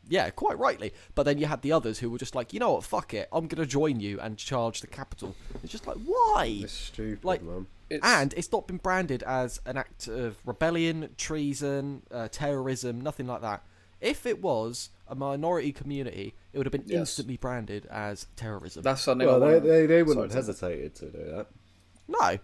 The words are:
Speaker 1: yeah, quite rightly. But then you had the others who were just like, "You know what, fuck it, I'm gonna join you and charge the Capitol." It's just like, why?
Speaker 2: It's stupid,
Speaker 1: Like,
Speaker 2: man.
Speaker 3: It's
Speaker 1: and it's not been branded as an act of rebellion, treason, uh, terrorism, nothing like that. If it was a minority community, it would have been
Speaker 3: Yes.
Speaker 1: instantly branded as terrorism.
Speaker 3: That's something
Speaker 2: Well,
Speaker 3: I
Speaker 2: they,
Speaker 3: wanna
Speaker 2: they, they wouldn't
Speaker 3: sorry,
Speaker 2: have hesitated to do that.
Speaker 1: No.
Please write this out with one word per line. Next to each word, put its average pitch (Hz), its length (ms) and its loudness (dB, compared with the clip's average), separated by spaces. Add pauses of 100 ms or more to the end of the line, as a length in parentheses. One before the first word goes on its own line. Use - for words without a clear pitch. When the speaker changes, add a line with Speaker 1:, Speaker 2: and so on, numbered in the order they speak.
Speaker 1:
yeah, 170 220 2
quite - 260 0
rightly. - 360 0 (240)
But 143 80 4
then 143 140 4
you 147 80 2
had 143 160 -4
the 143 100 2
others 117 260 2
who 117 100 -4
were 120 100 -4
just 131 180 -6
like, 123 160 -4
"You 202 80 -4
know 214 140 4
what, - 100 -2
fuck - 300 -4
it, 101 180 -4
I'm 165 160 -2
gonna 160 180 -2
join 139 320 2
you 101 220 -4
and 107 180 -8
charge 117 420 -2
the - 60 -16
Capitol." - 480 -12 (300)
It's - 80 -12
just - 160 -10
like, - 180 -6
why? 359 560 4
Speaker 2:
It's 98 100 -8
stupid, - 520 -8
Speaker 1:
Like, 90 180 0
Speaker 2:
man. 90 240 -8 (240)
Speaker 3:
It's 151 160 -4
Speaker 1:
and 139 300 6
it's 165 160 -4
not 208 160 -2
been 185 80 -8
branded 175 480 0
as 127 420 -2
an 131 120 -6
act - 280 -10
of 117 300 -4 (100)
rebellion, 160 720 0
treason, 143 840 -4 (100)
uh, 117 180 -6
terrorism, 131 720 -2
nothing 135 260 -6
like 123 140 -6
that. 104 240 -6 (360)
If - 260 -2
it 233 160 -2
was 123 480 -2 (180)
a 123 60 -10
minority 143 580 -2
community, 135 600 -6 (180)
it 143 60 -4
would 135 80 0
have 131 60 -2
been 139 140 -2
Speaker 3:
Yes. 170 140 0
Speaker 1:
instantly 131 380 -6
branded 113 480 -6
as 104 400 -8 (100)
terrorism. 95 460 -8
Speaker 3:
That's 131 180 2
something 127 260 4
Speaker 2:
Well, 131 160 8
Speaker 3:
I 143 60 8
Speaker 2:
they, 156 60 8
Speaker 3:
wanna 156 120 8
Speaker 2:
they, 160 200 8
they 165 160 8
wouldn't 127 280 4
Speaker 3:
sorry, 127 120 0
Speaker 2:
have 117 40 -4
hesitated 85 500 -4
to - 100 -12
do 80 240 -10
that. 85 160 -8 (600)
Speaker 1:
No. 302 380 2